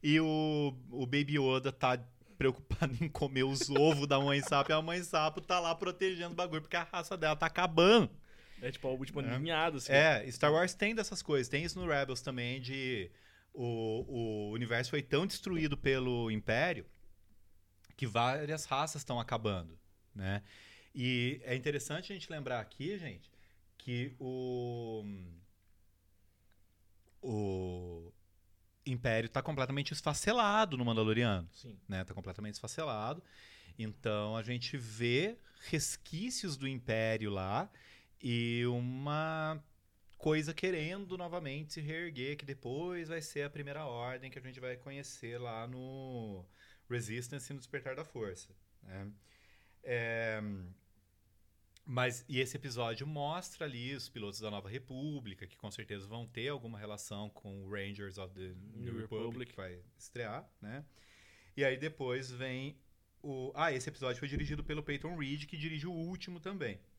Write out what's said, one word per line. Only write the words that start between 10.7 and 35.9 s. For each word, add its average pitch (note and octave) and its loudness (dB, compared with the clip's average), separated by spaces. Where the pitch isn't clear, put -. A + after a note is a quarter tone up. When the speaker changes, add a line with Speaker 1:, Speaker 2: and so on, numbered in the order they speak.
Speaker 1:
tem G#3+ 2
dessas G#3 -2
coisas. C3+ 4
Tem D3 0
isso F3 -4
no F3+ -2
Rebels C#3 2
também, B2+ -2
de B2+ -2
o, A#2 0
o A2 -2
universo A#2+ 0
foi D3 0
tão D3 2
destruído D#3+ 0
pelo B2+ 2
Império A2+ 2
que C3+ -2
várias C#3 2
raças D3 0
tão A#2+ 0
acabando, G#2 0
né? G2 0
E B2+ 0
é B2 0
interessante D3 -4
a - -8
gente E3+ -10
lembrar C3+ -4
aqui, D#3 -6
gente, B2 -10
que B2 -4
o, B2 -4
o F2+ -2
Império A#2+ 0
tá C3+ -2
completamente C#3 -2
esfacelado G3+ 2
no B2 2
Mandaloriano. A2 4
Speaker 2:
Sim. A2 -16
Speaker 1:
Né? F#2 -2
Tá - -10
completamente G2+ -8
esfacelado. C3 -4
Então G#2+ 0
a A2 -2
gente A#2+ -4
vê A#2+ 2
resquícios E3 -2